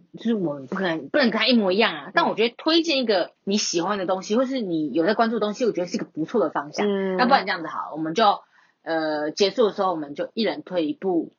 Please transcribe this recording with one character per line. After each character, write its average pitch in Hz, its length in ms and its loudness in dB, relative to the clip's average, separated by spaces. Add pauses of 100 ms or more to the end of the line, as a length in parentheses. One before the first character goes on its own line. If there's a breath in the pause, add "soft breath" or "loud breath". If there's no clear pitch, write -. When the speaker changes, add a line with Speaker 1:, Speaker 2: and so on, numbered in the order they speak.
(160)
Speaker 1:
就 - 80 -16
是 226 120 2
我 165 180 -2
们 135 140 -10
不 - 80 -6
可 190 80 -4
能， 160 260 -4
不 - 80 0
能 247 140 4
跟 214 80 -2
他 220 80 2
一 254 60 4
模 202 200 4
一 196 40 0
样 208 180 2
啊， 143 120 -10
Speaker 2:
嗯。 202 80 -16
Speaker 1:
但 294 140 2
我 175 60 -4
觉 220 120 2
得 233 80 -4
推 330 260 2
荐 311 180 0
一 247 60 0
个 190 280 2 (100)
你 196 140 0
喜 170 240 -2
欢 202 160 -2
的 185 80 -4
东 185 180 0
西， 208 140 -2
或 269 80 4
是 262 160 -4
你 160 320 -2
有 165 120 2
在 214 100 4
关 226 140 2
注 240 60 -2
的 214 60 -2
东 208 120 -2
西， 247 120 -2
我 202 80 2
觉 175 80 -2
得 180 60 -2
是 - 100 -6
一 - 20 -2
个 160 60 -6
不 - 180 -6
错 233 160 -2
的 160 100 2
方 147 220 -6
向。 208 160 0
Speaker 2:
嗯。 196 300 0
Speaker 1:
那 247 80 4
不 254 80 4
然 214 120 4
这 196 60 -4
样 175 100 -4
子 160 60 -8
好， - 240 -8
我 147 60 -10
们 160 160 -4
就， 202 280 4 (420 soft breath)
呃， 156 480 -2
结 196 180 2
束 220 180 2
的 180 60 0
时 202 80 -4
候 185 80 2
我 175 60 -2
们 147 180 -8
就 170 220 -6
一 226 80 -2
人 151 180 -2
推 175 240 -2
一 147 80 -2
部 180 460 -2